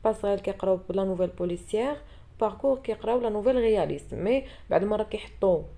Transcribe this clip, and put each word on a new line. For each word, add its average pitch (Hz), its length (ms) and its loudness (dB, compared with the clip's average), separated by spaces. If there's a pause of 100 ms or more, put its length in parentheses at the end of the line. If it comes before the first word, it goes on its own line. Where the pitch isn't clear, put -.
باس 220 200 2
غالي 202 180 2
كيقراو 190 360 2 (100)
بلا 190 160 0
نوفيل 185 240 0
بوليسيير، 180 680 -2 (440)
باركور 254 380 2
كيقراو 233 420 -2
لا 233 80 0
نوفيل 214 280 2
رياليست، 202 580 2
مي 240 300 0 (260)
بعد - 120 4
المره 214 200 0
كيحطوا 190 600 0 (160)